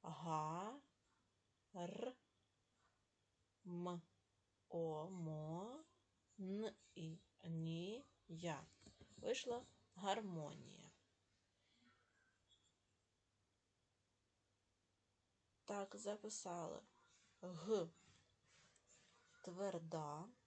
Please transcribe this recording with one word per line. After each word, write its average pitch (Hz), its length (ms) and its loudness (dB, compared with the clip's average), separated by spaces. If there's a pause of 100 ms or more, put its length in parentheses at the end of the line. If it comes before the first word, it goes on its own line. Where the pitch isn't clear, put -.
Га. 165 800 2 (920)
Р. 190 400 -2 (1500)
М. 175 360 0 (680)
О. 160 400 2
Мо. 170 760 -2 (560)
Н. 202 360 0 (200)
І. 160 220 -4 (260)
Ні. 165 600 2 (220)
Я. 160 380 0 (520)
Вийшла 247 480 2 (300)
гармонія. 185 960 0 (4000)
Так, 202 300 0
записали. 202 840 -2 (600)
Г. 180 480 2 (1500)
Тверда. 170 840 0 (180)